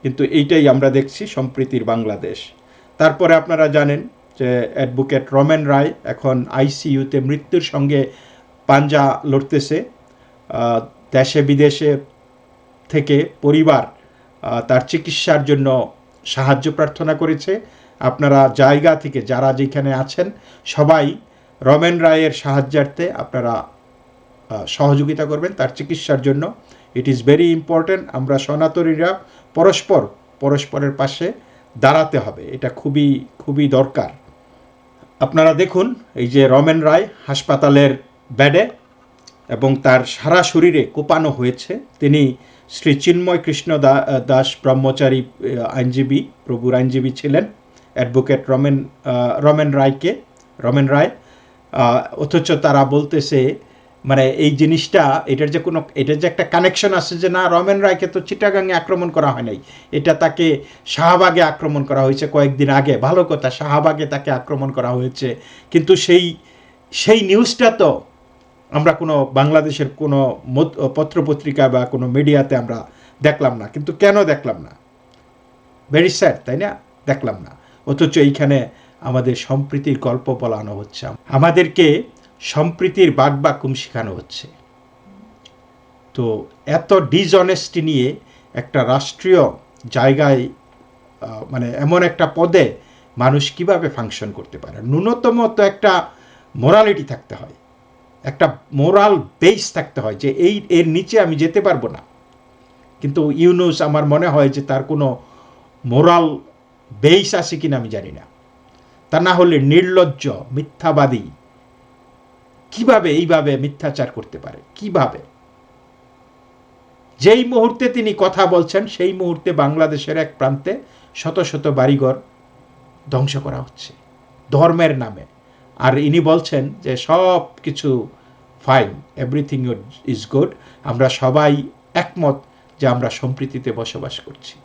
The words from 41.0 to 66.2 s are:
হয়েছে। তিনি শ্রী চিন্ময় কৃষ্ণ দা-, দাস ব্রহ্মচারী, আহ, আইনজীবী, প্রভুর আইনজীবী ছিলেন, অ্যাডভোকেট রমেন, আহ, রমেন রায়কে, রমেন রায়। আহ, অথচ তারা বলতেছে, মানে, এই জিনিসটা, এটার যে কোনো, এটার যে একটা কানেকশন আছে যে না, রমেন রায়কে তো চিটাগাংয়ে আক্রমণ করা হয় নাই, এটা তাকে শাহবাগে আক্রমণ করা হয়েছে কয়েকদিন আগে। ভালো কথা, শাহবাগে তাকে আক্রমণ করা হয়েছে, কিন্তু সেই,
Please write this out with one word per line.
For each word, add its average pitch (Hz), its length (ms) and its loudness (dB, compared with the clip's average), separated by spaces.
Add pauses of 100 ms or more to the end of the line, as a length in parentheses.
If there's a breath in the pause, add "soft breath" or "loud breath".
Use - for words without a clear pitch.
হয়েছে। 127 500 -4 (200)
তিনি 143 340 2 (360 soft breath)
শ্রী - 260 0
চিন্ময় 175 420 2
কৃষ্ণ 160 400 -4
দা-, 139 500 2
দাস 131 360 0
ব্রহ্মচারী, 131 600 0
আহ, 120 400 -8
আইনজীবী, 131 600 -2 (220)
প্রভুর 123 300 -2
আইনজীবী 127 340 0
ছিলেন, 147 360 -2 (480 soft breath)
অ্যাডভোকেট 127 560 0
রমেন, 135 360 0 (180)
আহ, 123 360 -2
রমেন 151 320 2
রায়কে, 139 440 0 (440)
রমেন 135 280 0
রায়। 143 220 2 (640 soft breath)
আহ, - 420 0
অথচ 160 380 -2
তারা 143 340 2
বলতেছে, 143 720 0 (500 soft breath)
মানে, 131 240 2
এই 151 220 0
জিনিসটা, 160 760 0
এটার 147 260 -2
যে 165 80 -4
কোনো, 160 240 -6 (120)
এটার 147 240 -2
যে 175 80 -2
একটা 175 160 -4
কানেকশন 180 500 0
আছে 175 240 -4
যে 175 120 -2
না, 180 200 0
রমেন 190 300 0
রায়কে 185 280 0
তো 180 120 -4
চিটাগাংয়ে 190 540 -2
আক্রমণ 175 360 -2
করা 147 220 0
হয় 123 100 -6
নাই, 107 180 -8 (320 loud breath)
এটা 156 220 0
তাকে 156 500 0 (220 loud breath)
শাহবাগে 175 580 2
আক্রমণ 147 400 -2
করা 135 200 0
হয়েছে 139 240 -2
কয়েকদিন 143 420 0
আগে। 135 280 2
ভালো 165 260 2
কথা, 143 260 -2
শাহবাগে 151 560 0
তাকে 143 260 -6
আক্রমণ 135 400 -6
করা 123 180 -4
হয়েছে, 127 460 -6 (360 loud breath)
কিন্তু 165 240 4
সেই, 175 420 2 (540 soft breath)